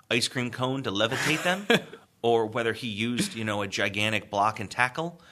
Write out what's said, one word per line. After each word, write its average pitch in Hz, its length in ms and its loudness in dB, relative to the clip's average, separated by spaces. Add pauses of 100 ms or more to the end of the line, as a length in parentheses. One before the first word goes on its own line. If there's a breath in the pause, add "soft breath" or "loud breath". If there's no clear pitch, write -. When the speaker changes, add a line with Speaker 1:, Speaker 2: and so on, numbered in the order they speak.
(100)
Speaker 1:
ice 120 180 2
cream 123 220 -2
cone 131 340 -2
to 113 60 -2
levitate 117 520 0
them 190 260 0
Speaker 2:
<laughs> - 540 0
Speaker 1:
or 117 240 4
whether 113 260 0
he 110 140 -6
used, 110 480 -2
you 110 100 -6
know, 104 160 0
a 101 80 -2
gigantic 104 600 0
block 104 300 2
and 98 100 -6
tackle, 160 500 0 (120 loud breath)